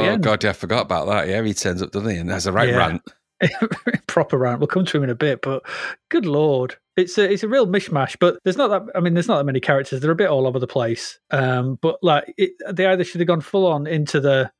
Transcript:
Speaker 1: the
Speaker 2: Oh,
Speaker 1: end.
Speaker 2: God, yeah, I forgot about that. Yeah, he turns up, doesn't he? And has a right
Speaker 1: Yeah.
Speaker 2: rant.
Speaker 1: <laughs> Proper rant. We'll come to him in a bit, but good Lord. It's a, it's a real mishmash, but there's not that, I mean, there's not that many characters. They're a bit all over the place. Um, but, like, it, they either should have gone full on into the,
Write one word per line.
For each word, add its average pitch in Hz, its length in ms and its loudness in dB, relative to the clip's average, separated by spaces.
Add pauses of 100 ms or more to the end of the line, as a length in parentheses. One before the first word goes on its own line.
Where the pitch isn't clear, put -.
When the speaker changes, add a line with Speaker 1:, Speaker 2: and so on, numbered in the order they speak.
Speaker 1:
the 110 60 4
Speaker 2:
Oh, 107 40 2
Speaker 1:
end. 190 100 0
Speaker 2:
God, 107 220 2
yeah, 104 60 4
I - 40 0
forgot 107 280 -2
about 82 240 -2
that. 98 220 0
Yeah, 104 140 0
he 107 120 0
turns 92 280 -2
up, - 100 -8
doesn't 104 180 -4
he? 92 60 -2
And 85 140 -4
has 92 160 -4
a 95 60 0
right 117 160 4
Speaker 1:
Yeah. 120 80 2
Speaker 2:
rant. 82 260 0 (380)
Speaker 1:
<laughs> - 680 -2
Proper 147 320 0
rant. 123 220 0
We'll 147 60 0
come 185 200 0
to - 100 -2
him 143 80 0
in 127 60 -2
a 120 40 0
bit, 139 280 -2
but 135 200 -4 (460)
good 285 180 0
Lord. 143 500 0 (200)
It's 180 220 0
a, 196 120 4
it's 202 120 0
a 214 60 -2
real 240 180 4
mishmash, 175 520 -2
but 175 260 4
there's 185 120 0
not 269 120 2
that, 202 280 0
I 180 40 0
mean, 170 120 2
there's 170 160 0
not 196 80 2
that 143 80 0
many 131 160 0
characters. 135 400 -2
They're 151 100 0
a 165 60 4
bit 190 140 2
all 131 160 2
over 127 120 -2
the 123 80 -4
place. 113 520 -4 (120)
Um, 127 520 0
but, 160 200 0
like, 151 360 2
it, 190 140 0 (200)
they 185 140 0
either 185 180 2
should 175 160 -6
have 170 80 0
gone 170 140 2
full 190 240 0
on 151 200 0
into 156 320 0
the, 135 420 2